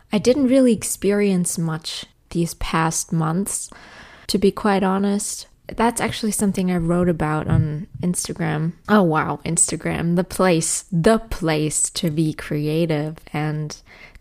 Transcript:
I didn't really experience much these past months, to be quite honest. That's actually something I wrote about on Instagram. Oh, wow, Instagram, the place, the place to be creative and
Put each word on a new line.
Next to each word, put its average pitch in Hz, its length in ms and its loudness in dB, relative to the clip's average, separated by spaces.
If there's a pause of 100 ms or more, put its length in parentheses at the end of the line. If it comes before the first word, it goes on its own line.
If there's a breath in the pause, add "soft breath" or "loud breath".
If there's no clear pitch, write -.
(120 soft breath)
I 214 60 2
didn't 254 300 2
really 254 260 6
experience 196 840 0
much 160 480 -6 (260)
these 170 240 -2
past - 580 -2
months, 165 560 -2 (580 loud breath)
to 214 100 0
be 196 140 4
quite 196 320 0
honest. 202 640 -2 (200)
That's 233 340 0
actually 220 300 -4
something 190 400 0
I 180 60 0
wrote 175 320 2
about 156 380 -2
on 160 400 2 (140)
Instagram. 165 720 -2 (140)
Oh, 208 160 6
wow, 151 420 0
Instagram, 165 720 0
the 180 80 2
place, 180 680 0
the 190 280 4
place 156 720 -2
to - 200 -2
be 156 220 0
creative 156 840 -2 (160)
and 151 420 -4 (460 loud breath)